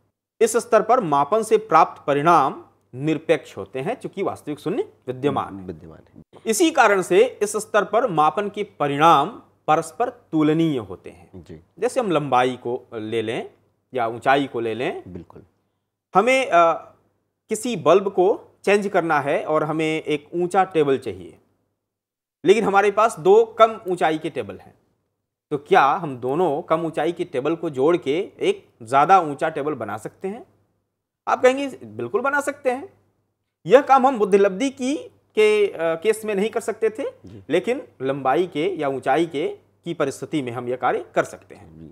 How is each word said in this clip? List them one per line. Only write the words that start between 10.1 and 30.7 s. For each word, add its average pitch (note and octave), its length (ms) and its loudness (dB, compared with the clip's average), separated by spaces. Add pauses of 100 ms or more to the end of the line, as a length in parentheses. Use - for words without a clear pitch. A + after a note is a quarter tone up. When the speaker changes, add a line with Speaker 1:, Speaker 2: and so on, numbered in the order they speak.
Speaker 1:
होते F#2 320 -12
हैं। F2 240 -20
Speaker 2:
जी। E2 260 -20 (180)
Speaker 1:
जैसे B3 220 -2
हम G#3+ 100 -4
लंबाई C3 460 0
को A#2+ 380 -8
ले A2 280 -6
लें C#3 280 -8 (440)
या B2 120 -2
ऊंचाई C3+ 400 0
को B2 140 -8
ले A2+ 140 -4
लें। D3+ 380 -8
Speaker 2:
बिल्कुल। F2 300 -18 (720)
Speaker 1:
हमें, B3 320 2
अ, E3 280 4 (760)
किसी A3 280 -4
बल्ब F3 320 2
को G3 320 0 (240)
चेंज G3+ 240 2
करना E3 320 0
है C#3+ 240 -2
और D#3 200 0
हमें D#3 380 -2
एक D3+ 320 -4
ऊंचा F3+ 300 0
टेबल C#3+ 340 0
चाहिए, F2+ 400 -12 (1040)
लेकिन G3+ 200 4
हमारे G3 260 2
पास G#3+ 280 0
दो G3 260 6
कम A3+ 440 2
ऊंचाई E3 300 0
के D#3 120 -8
टेबल G#2 260 -10
हैं, - 180 -20 (760)
तो D3 80 -4
क्या E3+ 260 4
हम D3 320 -2
दोनों C#3+ 460 -2
कम E3 240 -2
ऊंचाई E3+ 260 -4
के E3+ 120 -8
टेबल D3+ 320 -4
को E3 140 -8
जोड़ C#3+ 260 2
के D#3+ 320 -4 (120)
एक F#3+ 280 -4 (140)
ज़्यादा C#3+ 380 4
ऊंचा D#3 280 -4
टेबल D3+ 260 -6
बना A2 220 -8
सकते - 320 -12
हैं? A#3+ 180 -12 (840)